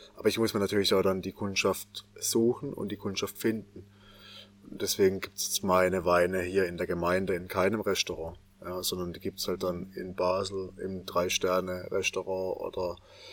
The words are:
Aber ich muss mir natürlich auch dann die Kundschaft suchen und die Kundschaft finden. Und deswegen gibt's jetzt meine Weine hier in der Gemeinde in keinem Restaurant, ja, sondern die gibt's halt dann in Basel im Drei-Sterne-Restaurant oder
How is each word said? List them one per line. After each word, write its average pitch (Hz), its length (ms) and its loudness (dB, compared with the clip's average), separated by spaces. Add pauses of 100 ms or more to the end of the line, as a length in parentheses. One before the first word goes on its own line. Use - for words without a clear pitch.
(160)
Aber - 120 0
ich 104 100 4
muss 113 160 2
mir 107 60 2
natürlich 101 340 4
auch 95 80 6
dann 95 200 2
die 92 100 -6
Kundschaft - 760 -2 (120)
suchen 120 540 2
und 104 180 -6
die 104 60 -4
Kundschaft 98 400 -6
finden. 110 480 -4 (840)
Und - 100 -12
deswegen 98 400 4
gibt's - 260 -6
jetzt - 180 -2
meine 92 400 4
Weine 90 360 4
hier 92 260 2
in 87 100 -6
der 90 100 -2
Gemeinde 90 480 0
in 87 120 -4
keinem 98 340 2
Restaurant, 85 560 -4 (240)
ja, 92 220 -6
sondern 90 300 -4
die - 80 -14
gibt's - 260 -6
halt 90 160 -4
dann 90 320 -4
in 92 220 -10
Basel 95 600 -2
im 95 280 -8
Drei-Sterne-Restaurant 92 1500 0
oder 90 360 -4 (360)